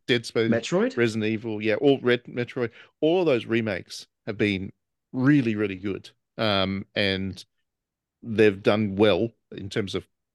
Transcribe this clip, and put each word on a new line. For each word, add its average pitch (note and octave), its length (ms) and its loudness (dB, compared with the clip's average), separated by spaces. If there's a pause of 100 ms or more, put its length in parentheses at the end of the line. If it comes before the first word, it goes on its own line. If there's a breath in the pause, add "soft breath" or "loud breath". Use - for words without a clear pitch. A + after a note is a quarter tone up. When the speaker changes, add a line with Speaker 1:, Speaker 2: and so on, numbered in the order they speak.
Speaker 1:
Dead A#2+ 180 0
Space, A2+ 260 0
Speaker 2:
Metroid? F3+ 440 0
Speaker 1:
Resident A2+ 300 0
Evil, A2 360 -4
yeah, G#2+ 140 0
all C#3 240 4
Red, B2 260 0
Metroid, A#2+ 440 -6 (320 loud breath)
all E3+ 240 2
those A#2+ 220 2
remakes A2 580 -4 (220)
have G#2 100 -8
been G2+ 340 0 (420)
really, C3 420 2
really G#2 200 -4
good. F#2+ 360 -10 (260)
Um, G2 480 0 (100)
and F#2+ 480 -2 (760)
they've G#2+ 400 2
done G#2 340 2
well G#2 340 4 (220)
in F#2+ 160 -12
terms G2 280 -4
of F2+ 120 -8 (280)